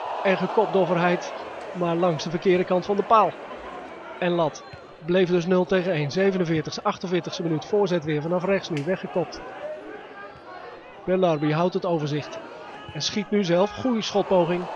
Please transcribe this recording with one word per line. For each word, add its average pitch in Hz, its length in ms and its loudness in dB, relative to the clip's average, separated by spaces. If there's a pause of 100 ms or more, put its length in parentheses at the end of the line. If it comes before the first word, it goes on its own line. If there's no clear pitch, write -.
(220)
En 190 140 4
gekopt 185 360 2
door 185 140 4
Verheid, 175 460 2 (400)
maar 170 220 0
langs 170 300 2
de 170 60 -6
verkeerde 180 340 4
kant 180 220 0
van 202 100 0
de 202 60 4
paal. 208 280 6 (880)
En 175 120 2
lat. 170 340 0 (400)
Bleef 175 240 4
dus 175 180 4
nul 180 180 4
tegen 185 280 2
één. 147 180 0
Zevenenveertigste, 175 720 2
achtenveertigste 185 600 -2
minuut. 165 220 0
Voorzet 180 400 2
weer 151 180 0
vanaf 170 220 0
rechts 190 260 0
nu. 147 140 -2
Weggekopt. 180 560 -2 (1600)
Belarbi 165 500 2
houdt 175 200 0
het 190 120 -4
overzicht. 151 520 -2 (560)
En 147 80 -6
schiet - 280 -4
nu 208 140 2
zelf. 175 260 4
Goeie 226 320 0
schotpoging. 180 600 2 (140)